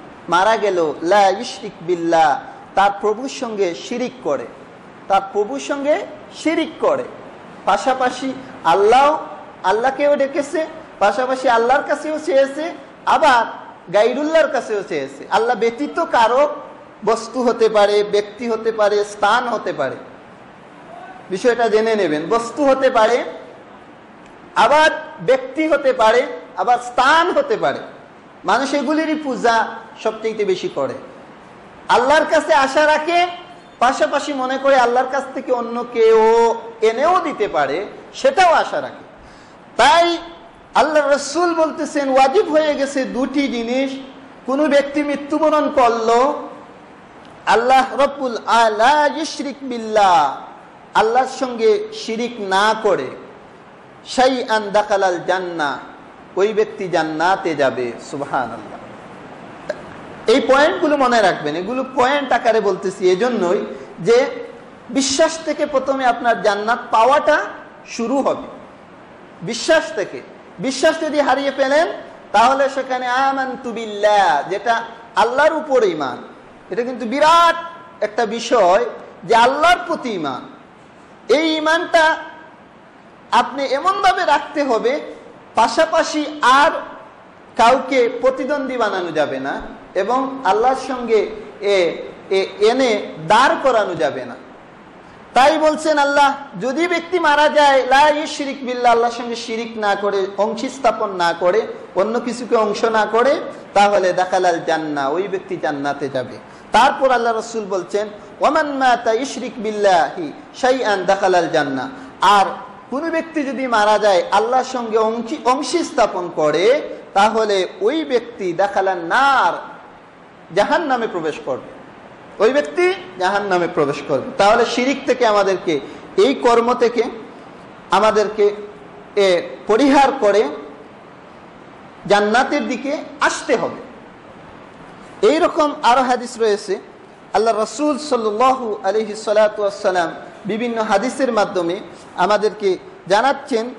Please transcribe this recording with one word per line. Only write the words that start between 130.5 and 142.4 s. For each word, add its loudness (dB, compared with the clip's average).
জান্নাতের 2
দিকে -4
আসতে 0
হবে। -6
এই 4
রকম 0
আরো 4
হাদিস -4
রয়েছে। -2
আল্লাহ 2
রসুল -2
সাল্লাল্লাহু -2
আলাইহি -2
সাল্লাতু 0
ওয়াসসালাম -2
বিভিন্ন -4
হাদিসের -2
মাধ্যমে -2
আমাদেরকে 0